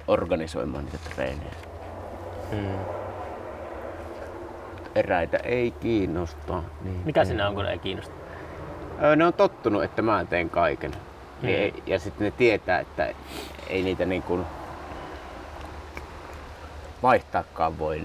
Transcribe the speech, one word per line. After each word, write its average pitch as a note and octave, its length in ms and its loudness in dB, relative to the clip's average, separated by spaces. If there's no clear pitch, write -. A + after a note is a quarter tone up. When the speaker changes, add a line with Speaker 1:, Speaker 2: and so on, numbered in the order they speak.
Speaker 1:
organisoimaan D2 800 2
niitä D2+ 120 -6
treenejä. C2+ 360 -2
Speaker 2:
Mm. G2 280 -2
Speaker 1:
Eräitä F#2+ 420 4
ei A#2+ 340 2
kiinnosta, F2 920 0
niin F#2 220 -4
Speaker 2:
Mikä D#3 160 4
Speaker 1:
ei. - 40 6
Speaker 2:
siinä G2+ 220 0
on, G2+ 80 -2
kun G2+ 100 -2
ei F2+ 140 -2
kiinnosta? - 340 -6
Speaker 1:
Öö, D3+ 120 10
ne D#3+ 100 8
on E3+ 80 6
tottunut, A2 500 4
että F2+ 180 0
mä G#2 280 4
teen E2+ 200 2
kaiken. D#2 420 4
Niin - 680 -2
Speaker 2:
Mm. G2 60 4
Speaker 1:
ei, - 220 0
ja F#2 140 2
sit - 200 -6
ne G#2 120 2
tietää, G2 480 6
että C2 340 -2
ei F#2 160 2
niitä F2+ 220 2
niinku F2+ 340 2
vaihtaakaan E2+ 760 4
voi, D#2 260 0